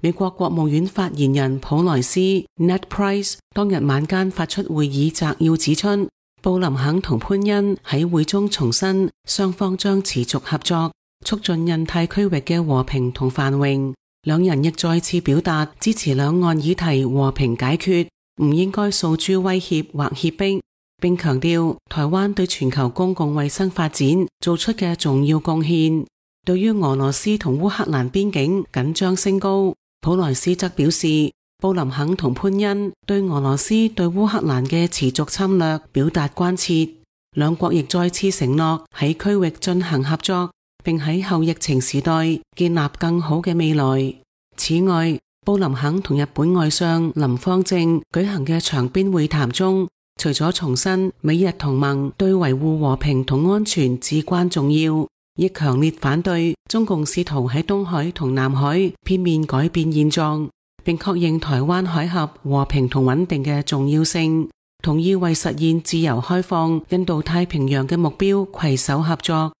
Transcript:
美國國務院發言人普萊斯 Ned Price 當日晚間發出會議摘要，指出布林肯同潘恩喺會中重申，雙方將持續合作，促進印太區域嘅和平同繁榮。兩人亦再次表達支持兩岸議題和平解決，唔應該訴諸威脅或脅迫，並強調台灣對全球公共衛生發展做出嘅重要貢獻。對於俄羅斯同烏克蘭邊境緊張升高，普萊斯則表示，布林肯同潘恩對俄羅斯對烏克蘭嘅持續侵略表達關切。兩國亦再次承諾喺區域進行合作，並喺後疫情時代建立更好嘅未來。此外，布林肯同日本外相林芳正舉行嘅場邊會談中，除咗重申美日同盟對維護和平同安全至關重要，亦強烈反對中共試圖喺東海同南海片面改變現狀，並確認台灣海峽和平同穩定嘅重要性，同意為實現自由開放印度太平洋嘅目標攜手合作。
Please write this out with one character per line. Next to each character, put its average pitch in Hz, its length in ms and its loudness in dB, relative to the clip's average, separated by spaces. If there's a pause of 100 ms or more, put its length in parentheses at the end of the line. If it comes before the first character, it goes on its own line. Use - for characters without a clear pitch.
美 165 100 2
國 185 200 -2
國 180 200 -2
務 160 180 0
院 156 180 2
發 190 240 -4
言 143 220 2
人 135 260 0
普 147 240 -2
萊 156 200 2
斯 - 180 -2 (360)
Ned 180 320 2
Price 202 460 -2 (200)
當 202 140 0
日 190 160 2
晚 143 220 2
間 190 240 0
發 180 160 -4
出 - 160 -6 (120)
會 151 140 0
議 139 220 0
摘 156 280 -4
要， 160 180 4
指 156 180 2
出 202 140 -2 (520)
布 185 180 0
林 170 160 0
肯 143 280 0
同 139 160 -2
潘 196 220 -2
恩 202 360 0 (100)
喺 156 220 0
會 165 160 2
中 202 240 0
重 135 240 -2
申， 190 380 0 (180)
雙 190 240 0
方 185 240 -2
將 196 260 0
持 123 220 -2
續 - 160 -4
合 - 180 -6
作， 165 340 -2 (320)
促 - 120 -2
進 170 300 -2
印 165 180 0
太 170 220 0
區 196 160 -2
域 202 60 2
嘅 170 360 0
和 135 180 2
平 127 300 -2
同 131 180 -2
繁 135 240 0
榮。 139 380 0 (300)
兩 156 220 2
人 151 200 2
亦 165 80 2
再 165 260 0
次 175 220 -2
表 151 200 2
達 156 260 0 (120)
支 220 160 0
持 147 200 0
兩 147 260 2
岸 165 200 2
議 160 140 0
題 151 320 0
和 135 260 2
平 123 240 0
解 131 200 0
決， 170 320 0 (340)
唔 147 100 2
應 180 200 2
該 208 160 -2
訴 165 280 0
諸 190 240 0
威 185 200 0
脅 160 320 -2
或 147 180 -2
脅 156 260 -4
迫， 196 260 0 (380)
並 180 160 2
強 151 240 0
調 165 360 0 (120)
台 156 140 -4
灣 190 320 0
對 190 120 0
全 135 240 -2
球 131 180 0
公 185 260 0
共 151 200 -2
衛 147 140 0
生 190 220 -2
發 170 180 -2
展 139 200 0 (320)
做 175 160 0
出 220 160 -2
嘅 180 240 -2
重 139 280 0
要 156 140 2
貢 160 240 -2
獻。 160 420 2 (400)
對 180 140 0
於 214 120 2
俄 170 260 0
羅 139 140 2
斯 208 280 0
同 143 220 0
烏 196 100 2
克 - 200 -4
蘭 127 200 0
邊 196 200 0
境 165 420 0
緊 131 200 -2
張 185 240 0
升 196 220 0
高， 196 340 0 (280)
普 170 160 0
萊 160 180 0
斯 175 220 0
則 185 140 -2
表 156 200 2
示， 156 420 0 (260)
布 196 140 0
林 165 160 0
肯 147 280 -2
同 131 180 -2
潘 196 180 -2
恩 202 400 -2 (140)
對 202 160 0
俄 165 180 0
羅 139 160 0
斯 220 340 2
對 196 160 0
烏 190 220 2
克 208 120 -2
蘭 131 260 0
嘅 165 220 2
持 131 240 0
續 147 180 -2
侵 190 280 0
略 156 220 0 (120)
表 139 180 2
達 147 200 0
關 180 260 0
切。 160 320 0 (480)
兩 151 180 2
國 170 180 -2
亦 165 120 2
再 175 240 0
次 196 240 -2
承 131 240 0
諾 160 260 0 (140)
喺 151 200 0
區 202 300 0
域 160 140 -4
進 180 240 0
行 156 200 -2
合 151 120 0
作， 180 340 -2 (340)
並 165 160 0
喺 160 240 -2
後 180 180 0
疫 160 120 0
情 135 260 0
時 135 200 -2
代 160 380 0 (160)
建 175 180 0
立 170 80 2 (180)
更 170 220 0
好 156 180 0
嘅 170 180 -2
未 156 180 2
來。 135 400 2 (420)
此 165 280 0
外， 165 340 2 (260)
布 202 120 2
林 170 180 0
肯 147 260 -2
同 143 160 -2
日 147 160 2
本 160 220 2
外 160 160 2
相 165 460 0
林 135 200 0
芳 185 280 0
正 165 360 0 (120)
舉 175 120 0
行 196 220 -4
嘅 165 140 0
場 127 280 -2
邊 190 220 0
會 165 160 2
談 147 240 0
中， 190 380 0 (340)
除 151 80 0
咗 156 220 0
重 135 240 -2
申 185 440 0
美 156 180 2
日 185 200 2
同 143 160 -2
盟 139 420 0
對 190 160 2
維 165 220 2
護 156 240 0
和 139 180 2
平 139 280 0
同 139 260 2
安 208 140 2
全 131 340 0
至 151 240 -2
關 180 260 0
重 147 240 0
要， 156 340 2 (280)
亦 180 160 0
強 143 300 0
烈 156 100 4
反 147 320 -2
對 170 320 0 (160)
中 226 160 2
共 165 180 0
試 175 180 -2
圖 139 260 -2
喺 143 140 -2
東 202 220 -2
海 170 280 -2
同 135 220 -2
南 135 200 0
海 151 360 2 (140)
片 185 160 0
面 165 240 2
改 147 240 0
變 165 240 0
現 151 180 4
狀， 151 380 -2 (340)
並 170 160 0
確 190 180 -2
認 165 220 2
台 147 200 -2
灣 175 260 0
海 165 240 -2
峽 170 200 -2 (140)
和 139 220 0
平 135 240 0
同 135 160 0
穩 139 220 2
定 147 180 -2
嘅 143 180 -2
重 139 280 0
要 156 120 2
性， 160 460 0 (340)
同 156 180 2
意 185 140 2
為 175 200 0
實 156 240 -4
現 160 240 2
自 - 160 -2
由 160 240 2
開 180 200 0
放 165 460 0
印 180 160 0
度 170 160 -2
太 175 240 0
平 147 240 -2
洋 135 180 0
嘅 170 120 0
目 170 100 2
標 196 420 0
攜 151 260 0
手 143 260 0
合 165 140 0
作。 160 440 -2